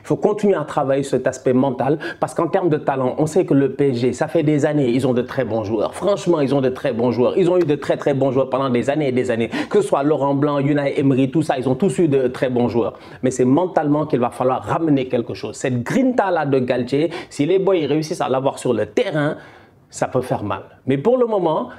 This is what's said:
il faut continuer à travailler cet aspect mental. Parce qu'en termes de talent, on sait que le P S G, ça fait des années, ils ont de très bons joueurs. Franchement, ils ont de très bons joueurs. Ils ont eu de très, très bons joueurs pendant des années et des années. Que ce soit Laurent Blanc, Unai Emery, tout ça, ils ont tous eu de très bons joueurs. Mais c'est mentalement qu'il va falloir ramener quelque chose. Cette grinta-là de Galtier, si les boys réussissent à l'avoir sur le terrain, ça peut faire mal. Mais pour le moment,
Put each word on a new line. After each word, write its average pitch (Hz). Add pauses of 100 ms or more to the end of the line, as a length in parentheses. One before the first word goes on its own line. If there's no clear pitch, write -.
il -
faut 151
continuer 208
à 156
travailler 139
cet 127
aspect 127
mental. 135 (220)
Parce -
qu'en 170
termes 185
de 151
talent, 127
on 151
sait 170
que 151
le 139
P 139
S 120
G, 123
ça 156
fait 170
des 147
années, 147
ils 127
ont 127
de 120
très 127
bons 110
joueurs. 101
Franchement, 175
ils 139
ont 139
de 131
très -
bons 117
joueurs. 113
Ils 175
ont 180
eu 175
de 147
très, 143
très 147
bons 135
joueurs 131
pendant 135
des 120
années 147
et 127
des 123
années. 113 (220)
Que 202
ce 202
soit 143
Laurent 139
Blanc, 143
Unai 143
Emery, 135
tout 165
ça, 143
ils 127
ont 131
tous 185
eu 175
de 135
très 127
bons 120
joueurs. 113 (300)
Mais 127
c'est 127
mentalement 151
qu'il 147
va 120
falloir 123
ramener 135
quelque 120
chose. 107
Cette 123
grinta-là 196
de 135
Galtier, 127 (220)
si 143
les 190
boys 180
réussissent 156
à 127
l'avoir 131
sur 131
le 107
terrain, 156 (520)
ça -
peut 127
faire 117
mal. 101 (240)
Mais 135
pour 240
le 247
moment, 202